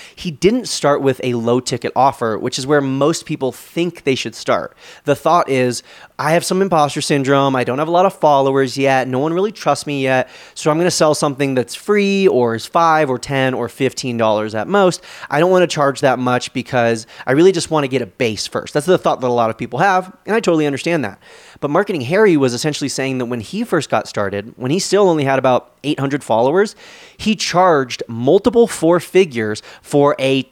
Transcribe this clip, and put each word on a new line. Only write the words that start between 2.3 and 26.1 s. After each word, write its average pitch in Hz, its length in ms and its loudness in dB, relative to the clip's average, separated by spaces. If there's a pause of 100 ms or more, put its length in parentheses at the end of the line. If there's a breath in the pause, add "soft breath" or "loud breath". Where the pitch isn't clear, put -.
which 127 180 -6
is 131 120 -8
where 147 120 4
most 139 460 -2
people 135 240 -4
think - 540 -6
they 135 100 0
should 117 220 -8
start. 98 400 -4 (300 loud breath)
The 143 100 2
thought 165 320 0
is, 127 340 0 (380 loud breath)
"I 151 140 0
have 170 100 2
some 185 180 0
imposter 156 380 0
syndrome, 139 560 2
I 123 80 0
don't 123 160 -2
have 156 80 -2
a - 20 -4
lot 202 160 4
of 190 80 0
followers 139 640 2
yet, 135 300 2
no 127 100 -2
one 156 160 -2
really 196 160 -2
trusts 151 380 -4
me 139 160 -2
yet, 131 240 2 (260 loud breath)
so - 160 -2
I'm 156 80 2
gonna 175 140 2
sell 151 240 2
something 139 400 -2
that's 123 180 -2
free 196 540 2
or 120 260 2
is 110 100 -8
five 156 460 2
or 127 80 -2
ten 131 360 -2
or 117 140 -4
fifteen 123 480 -4
dollars 107 380 0
at 107 140 -6
most. 185 340 2 (260 loud breath)
I 143 120 0
don't 180 100 4
wanna 180 160 4
charge 143 360 0
that 127 180 2
much 123 320 -2
because 117 560 -2 (180 loud breath)
I 127 60 0
really 170 180 6
just 165 220 -2
wanna 143 160 0
get 127 140 -2
a 113 40 -8
base 110 400 -4
first." - 260 -8
That's 147 140 -2
the 180 120 4
thought - 220 -2
that 127 60 -4
a - 20 0
lot 117 220 0
of - 80 -8
people 120 220 -6
have, 185 320 0 (140)
and 202 100 -2
I - 20 2
totally 165 260 0
understand 147 400 -2
that. 98 140 -10 (400 loud breath)
But 143 120 -4
Marketing 175 320 -2
Harry 180 340 2
was 131 180 2
essentially 147 300 -4
saying 135 320 -4
that 127 80 -4
when 120 160 -6
he 196 240 -8
first 175 240 -2
got 113 180 -2
started, 101 500 -6
when 127 140 -6
he 170 80 0
still 196 300 2
only 156 160 0
had 135 140 2
about 127 340 0 (120)
eight 151 140 -4
hundred 139 240 -4